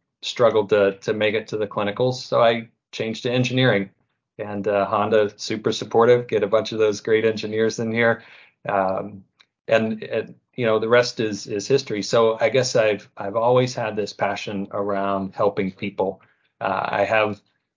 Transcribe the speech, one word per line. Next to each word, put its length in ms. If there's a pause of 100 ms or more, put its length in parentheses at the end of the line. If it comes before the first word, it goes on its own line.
(200)
struggled 480
to, 300
to 160
make 200
it 140
to 80
the 100
clinicals. 500
So 260
I 260 (240)
changed 300
to 100
engineering, 560 (480)
and, 300
uh, 200
Honda, 500
super 340
supportive, 560
get 160
a 60
bunch 240
of 80
those 200
great 240
engineers 540
in 140
here. 320 (440)
Um, 540 (460)
and, 340
and, 320 (220)
you 100
know, 140
the 80
rest 320
is, 260
is 220
history. 340
So 380
I 80
guess 260
I've, 420
I've 200
always 380
had 200
this 180
passion 600
around 640
helping 340
people. 500 (400)
Uh, 240
I 200
have, 360 (360)